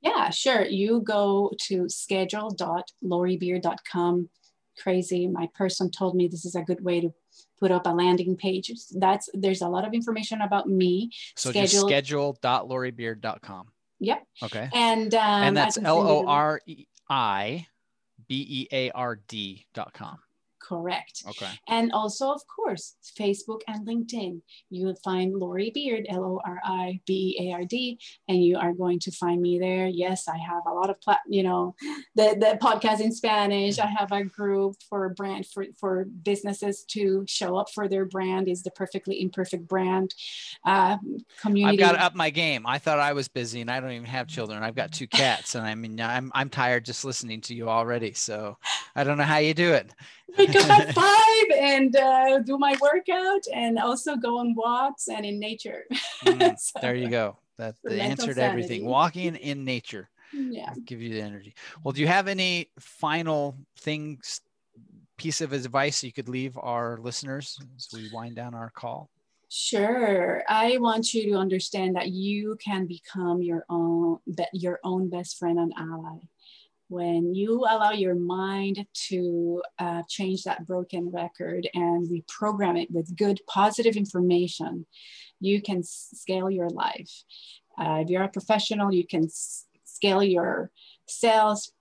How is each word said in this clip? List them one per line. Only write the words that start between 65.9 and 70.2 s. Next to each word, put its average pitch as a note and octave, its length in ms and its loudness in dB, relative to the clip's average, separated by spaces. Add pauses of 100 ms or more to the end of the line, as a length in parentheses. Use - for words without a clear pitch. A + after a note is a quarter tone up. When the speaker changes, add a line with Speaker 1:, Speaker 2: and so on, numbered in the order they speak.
Speaker 2:
you B2 80 -10
could A#2+ 160 -10
leave B2+ 300 -6
our A#2+ 400 -4
listeners C3+ 600 -10 (180)
as - 160 -16
we A2+ 200 -14
wind A#2 240 -12
down A#2+ 180 -10
our A2+ 160 -12
call? B2 400 -12 (380)
Speaker 1:
Sure. G3+ 1000 0